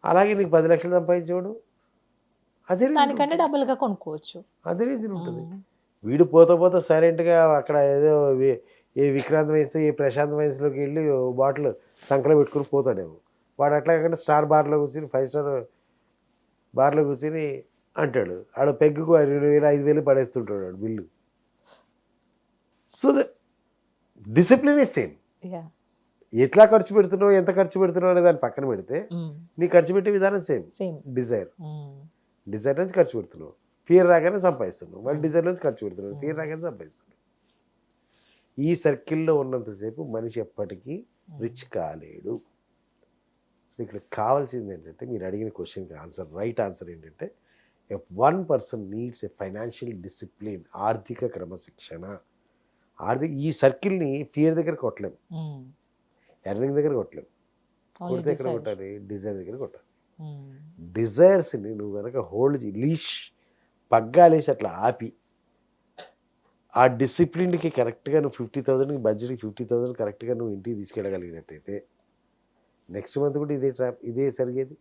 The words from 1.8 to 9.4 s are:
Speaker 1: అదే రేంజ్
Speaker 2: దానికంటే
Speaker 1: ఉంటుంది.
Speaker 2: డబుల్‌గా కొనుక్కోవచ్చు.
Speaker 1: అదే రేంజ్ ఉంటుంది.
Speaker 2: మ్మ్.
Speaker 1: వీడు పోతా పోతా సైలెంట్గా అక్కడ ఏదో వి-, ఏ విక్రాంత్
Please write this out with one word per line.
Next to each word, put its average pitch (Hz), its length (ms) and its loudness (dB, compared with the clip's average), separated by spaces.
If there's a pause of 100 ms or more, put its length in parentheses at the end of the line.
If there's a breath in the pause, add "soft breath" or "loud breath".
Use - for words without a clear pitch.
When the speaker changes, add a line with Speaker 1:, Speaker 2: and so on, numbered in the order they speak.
Speaker 1:
అదే 185 140 2
రేంజ్ 294 120 0
Speaker 2:
దానికంటే 285 260 2
Speaker 1:
ఉంటుంది. 330 200 0
Speaker 2:
డబుల్‌గా 277 320 0
కొనుక్కోవచ్చు. 180 680 -8 (220)
Speaker 1:
అదే 175 180 -2
రేంజ్ 240 220 -4
ఉంటుంది. 170 340 -8
Speaker 2:
మ్మ్. 180 220 -16 (420)
Speaker 1:
వీడు 139 200 4
పోతా 165 320 8
పోతా 180 240 4
సైలెంట్గా 165 760 4
అక్కడ 147 200 0
ఏదో 143 540 4
వి-, 131 280 2 (380 soft breath)
ఏ 139 140 4
విక్రాంత్ 151 400 0